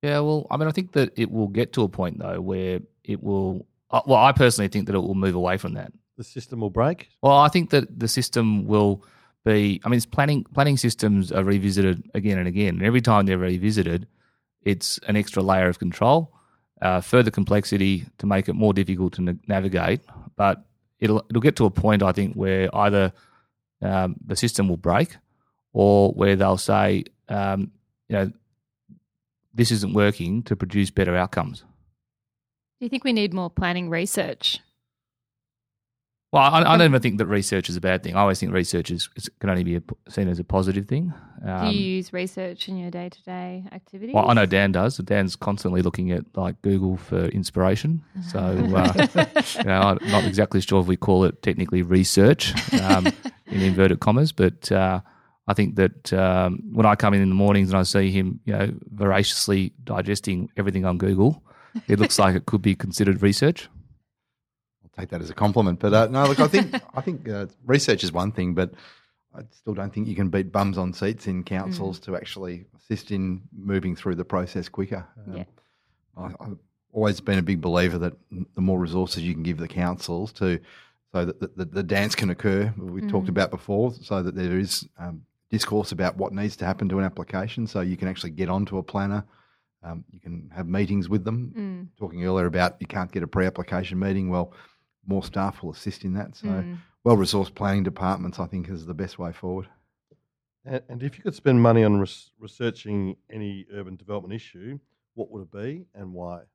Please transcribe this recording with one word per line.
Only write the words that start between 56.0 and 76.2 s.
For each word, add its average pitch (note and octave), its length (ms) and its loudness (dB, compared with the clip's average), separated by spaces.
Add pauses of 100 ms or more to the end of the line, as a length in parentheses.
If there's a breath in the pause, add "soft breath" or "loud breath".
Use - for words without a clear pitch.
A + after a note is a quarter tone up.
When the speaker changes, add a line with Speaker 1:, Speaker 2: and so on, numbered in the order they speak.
Speaker 1:
um, F#2 480 2 (140)
when A2 140 6
I G#2 80 8
come G#2 180 2
in G2 80 4
in F#2+ 80 4
the F#2+ 60 2
mornings G2+ 340 4
and F#2+ 80 2
I F#2 60 4
see F#2+ 280 2
him, F#2 340 -2
you G#2 80 -4
know, G#2 200 -2 (180)
voraciously G2 800 0 (120)
digesting G2 760 -4
everything F#2+ 280 -2
on F2+ 120 0
Google, G2 440 2 (460 loud breath)
it G2+ 120 2
looks - 200 2
like F#2+ 160 6
it F2+ 120 -2
could F#2+ 160 0
be G2+ 100 4
considered G2 480 0
research. G2+ 480 2 (1120)
Speaker 4:
I'll F2+ 60 -20 (120)
take F#2 80 -10
that E2+ 120 -8
as E2 80 -12
a D#2 60 -14
compliment. G2+ 440 2
But, G#2 140 2
uh, A2 140 6
no, C3 180 2
look, C#3 140 2
I D3+ 80 6
think, F#3+ 260 2 (120)
Speaker 3:
<laughs> - 100 -16
Speaker 4:
I C3 60 -6
think, D3 280 -8
uh, G2+ 160 -6 (180)
research A#2+ 400 2
is F2+ 80 -4
one F2+ 200 -2
thing, F2+ 240 -4
but F2+ 160 -2 (640 soft breath)
I - 60 -20 (100)
still - 240 -10
don't G2 180 -10
think G#2+ 140 -6
you G2+ 80 -8
can G2 140 -2
beat F#2+ 220 -2
bums G2 280 0
on F2+ 140 -4
seats G#2 340 -6
in F#2 160 -4
councils F#2+ 560 -8
Speaker 3:
Mm. - 60 -20
Speaker 4:
to F#2+ 100 -8
actually F2+ 500 -12 (100)
assist - 360 -10
in F#2+ 300 -4 (140)
moving F#2+ 400 -2
through F#2 200 -6
the F2 100 -6
process F2+ 420 -6
quicker. F#2+ 380 -8 (220)
Um, F2+ 100 -14
Speaker 3:
Yeah. F2 60 -12 (720)
Speaker 4:
I, F2+ 80 -14 (140)